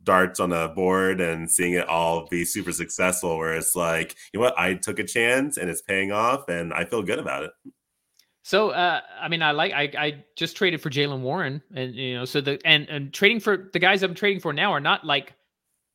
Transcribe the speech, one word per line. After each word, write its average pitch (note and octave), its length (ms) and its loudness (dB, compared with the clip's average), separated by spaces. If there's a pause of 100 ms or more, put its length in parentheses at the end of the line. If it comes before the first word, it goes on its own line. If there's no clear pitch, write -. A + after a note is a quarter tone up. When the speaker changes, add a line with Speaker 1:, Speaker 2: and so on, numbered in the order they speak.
Speaker 1:
darts F#2 380 6
on F2+ 120 2
a E2 180 2
board F#2+ 500 2
and E2 280 -2
seeing F2+ 260 2
it F2 120 0
all E2 420 0
be F2 160 -2
super F2+ 280 -4
successful, F2 640 -2
where D#2+ 180 -2
it's D2+ 220 -2
like, E2 400 -2 (160)
"You G2+ 80 -2
know A#2+ 60 4
what? B2+ 120 0
I F2+ 160 2
took G2+ 240 -6
a G#2 60 -2
chance, B2+ 540 0
and F2+ 100 -4
it's E2 140 -6
paying G2 300 -2
off, A#2+ 360 0
and E2+ 240 -4
I D#2 140 -2
feel A2+ 160 -2
good G#2 160 -2
about C#2+ 260 -6
it." D#2+ 60 -10 (920)
Speaker 2:
So, G3+ 280 2
uh, E3+ 300 0 (200)
I C#3 60 -6
mean, E3 160 -2
I D3+ 80 4
like, D#3+ 220 2
I, C#3+ 260 0
I D3 260 -4 (120)
just F3+ 200 -4
traded E3 240 0
for - 80 -6
Jaylen C#3+ 320 -2
Warren, C#3+ 400 -4 (140)
and, B2+ 220 -6
you B2+ 180 -4
know, B2 100 -6
so D3 160 -2
the, C#3 240 -2
and, D3+ 240 6
and C#3+ 240 -8
trading G#3+ 280 2
for, G3 320 -2
the E3+ 80 0
guys F#3+ 240 4
I'm F3+ 100 -2
trading G3+ 240 0
for E3 140 -4
now E3+ 180 0
are D#3 80 0
not, E3 260 0
like, C#3+ 300 -2 (600)